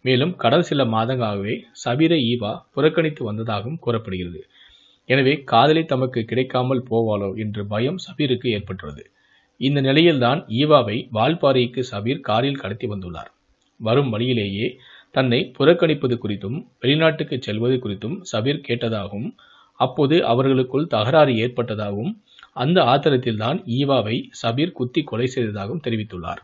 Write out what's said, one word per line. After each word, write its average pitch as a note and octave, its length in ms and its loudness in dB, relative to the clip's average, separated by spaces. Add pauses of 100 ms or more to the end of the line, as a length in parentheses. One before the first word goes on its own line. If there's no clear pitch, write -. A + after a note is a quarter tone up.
மேலும் C3 320 2
கடந்த - 320 2
சில C#3 200 0
மாதங்களாகவே A2+ 680 -2 (200)
சபீரை D#3+ 480 2
ஈவா A#2 280 -2 (180)
புறக்கணித்து D#3 540 0
வந்ததாகவும் A2 540 -6
கூறப்படுகிறது. F#2 640 -6 (680)
எனவே C3+ 360 4
காதலி D3+ 400 4
தமக்கு B2+ 400 -2
கிடைக்காமல் B2+ 600 -2
போவாளோ G#2+ 520 0
என்ற G#2+ 280 -6
பயம் A#2 380 -4
சபீருக்கு - 480 -2
ஏற்பட்டுள்ளது. F#2 540 -8 (560)
இந்த C#3+ 200 0
நிலையில்தான் C#3 600 4 (100)
ஈவாவை B2+ 440 4 (180)
வால்பாறைக்கு C3 680 2
சபீர் G#2+ 380 -4
காரில் C3+ 400 -2
கடத்தி A2+ 260 -8
வந்துள்ளார். F2+ 420 -10 (520)
வரும் B2 300 2
வழியிலேயே G#2+ 560 -2 (480)
தன்னை C3 260 2 (100)
புறக்கணிப்பது D3 680 2
குறித்தும் G#2 400 -6 (220)
வெளிநாட்டுக்கு D#3 600 2
செல்வது A#2 380 0
குறித்தும் G#2+ 460 -6
சபீர் C#3 420 -2
கேட்டதாகவும், A2 640 -4 (520)
அப்போது C#3 440 2
அவர்களுக்குள் C3 640 2
தகராறு C3 500 4
ஏற்பட்டதாகவும், A2+ 760 -2 (400)
அந்த D3 300 2
ஆத்திரத்தில்தான் B2 720 2 (140)
ஈவாவை B2+ 440 0 (180)
சபீர் C#3 380 -2
குத்தி B2+ 300 -2
கொலை A#2+ 240 -4
செய்ததாகவும் G#2 580 -4
தெரிவித்துள்ளார். G2 600 -6